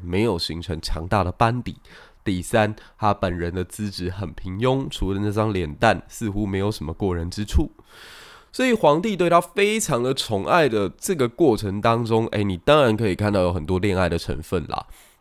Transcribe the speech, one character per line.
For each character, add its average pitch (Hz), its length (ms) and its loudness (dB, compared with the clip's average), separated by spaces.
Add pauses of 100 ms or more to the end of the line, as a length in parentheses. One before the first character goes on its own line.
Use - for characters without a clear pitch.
没 90 180 0
有 107 160 2
形 82 240 -6
成 80 180 -6
强 80 280 -6
大 101 160 0
的 90 80 -4
班 117 280 0
底， - 160 -10 (460)
第 92 180 -2
三 107 360 0 (200)
他 107 160 2
本 90 240 -2
人 85 160 -4
的 90 120 -2
资 104 260 -6
质 90 200 -6
很 90 220 -8
平 92 280 -8
庸， 135 280 0
除 95 240 -2
了 98 80 -2
那 104 120 -2
张 107 200 0
脸 82 220 -2
蛋 98 320 2
似 - 240 -6
乎 101 160 -2
没 98 120 -2
有 101 120 0
什 - 140 -8
么 78 80 -6
过 95 220 -2
人 85 160 -4
之 104 140 -6
处， - 260 2 (800)
所 254 160 0
以 254 60 4
皇 165 280 4
帝 208 160 -2
对 170 140 2
他 170 100 6
非 202 380 0
常 135 240 0
的 127 100 0
宠 107 320 -2
爱 147 240 4
的 104 200 2
这 - 260 -4
个 127 140 0
过 123 280 4
程 101 240 -4
当 117 240 2
中， 113 240 2
哎， 104 140 -2
你 98 140 0
当 147 260 4
然 110 140 4
可 110 120 0
以 92 60 2
看 104 180 0
到 98 100 2
有 90 100 2
很 87 120 -4
多 92 140 0
恋 95 180 0
爱 92 120 2
的 82 100 0
成 80 240 -6
分 80 240 -4
啦， - 200 -4 (340)